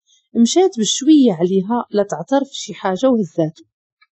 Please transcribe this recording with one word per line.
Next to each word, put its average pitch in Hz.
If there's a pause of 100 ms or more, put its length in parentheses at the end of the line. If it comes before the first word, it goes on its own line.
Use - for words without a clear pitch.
(420)
مشات 339
بشوية 254
عليها 190
لا 202
تعترف 202
شي -
حاجة 190
وهزاتو، 165 (480)